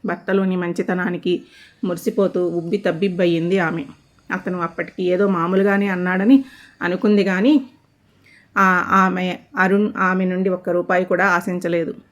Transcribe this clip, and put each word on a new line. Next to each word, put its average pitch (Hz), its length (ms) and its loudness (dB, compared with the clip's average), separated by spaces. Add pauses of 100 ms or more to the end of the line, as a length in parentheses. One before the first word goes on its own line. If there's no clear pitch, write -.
భర్తలోని 190 500 -2
మంచితనానికి 180 840 -4 (420)
మురిసిపోతూ 180 640 -2
ఉబ్బి 170 280 -4
తబ్బిబ్బయ్యింది 180 800 0
ఆమె. 165 260 -2 (480)
అతను 185 280 -6
అప్పటికి 175 440 -6
ఏదో 180 240 2
మామూలుగానే 196 580 2
అన్నాడని 190 580 2 (380)
అనుకుంది 185 420 2
కానీ, 220 420 2 (920)
ఆ, 185 300 4
ఆమె, 185 500 2 (180)
అరుణ్ 196 400 2
ఆమె 185 280 0
నుండి 185 260 0
ఒక్క 180 200 -4
రూపాయి 180 340 0
కూడా 180 220 0
ఆశించలేదు. 175 680 -2 (180)